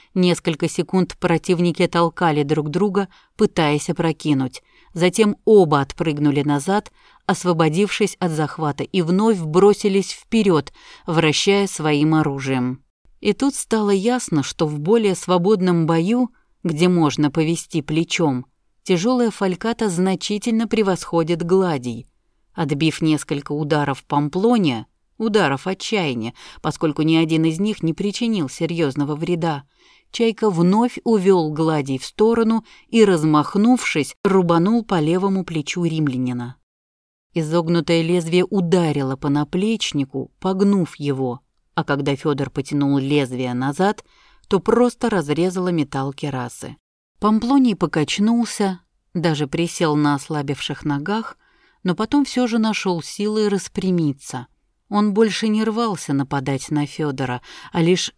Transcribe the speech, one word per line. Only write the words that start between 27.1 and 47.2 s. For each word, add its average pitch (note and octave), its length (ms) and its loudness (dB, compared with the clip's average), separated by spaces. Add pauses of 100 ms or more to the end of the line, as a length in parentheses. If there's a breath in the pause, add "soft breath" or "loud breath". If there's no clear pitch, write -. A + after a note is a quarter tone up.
один D#3+ 280 2
из D#3+ 140 0
них G#3 240 -2
не D#3+ 120 0
причинил G3+ 540 -2
серьёзного D3+ 680 -2
вреда, D#3+ 480 -4 (460 soft breath)
Чайка A3+ 380 0
вновь F#3+ 540 2
увёл F#3 480 2
гладий D3+ 480 -2
в - 60 -12
сторону A3+ 600 2 (240 loud breath)
и, A3 160 6
размахнувшись, E3 1200 2
рубанул F#3+ 600 2
по F3+ 160 0
левому F#3 440 0
плечу D#3+ 400 -6
римлянина. B2+ 720 -2 (760)
Изогнутое E3 720 0
лезвие E3+ 420 2
ударило D#3+ 720 0
по D3 120 -4
наплечнику, D3 1080 -2
погнув F#3+ 580 0
его, C3 440 -4 (340)
а D#3+ 80 0
когда C#3+ 320 -2
Фёдор C#3 360 -2
потянул C#3+ 480 -2
лезвие C3 560 -2
назад, C#3+ 500 -2 (440 soft breath)
то G3 120 0
просто A#3 500 2
разрезало F3+ 580 0
металл C#3 440 -2
кирасы. C3+ 640 -10 (420)
Памплоний A3+ 560 2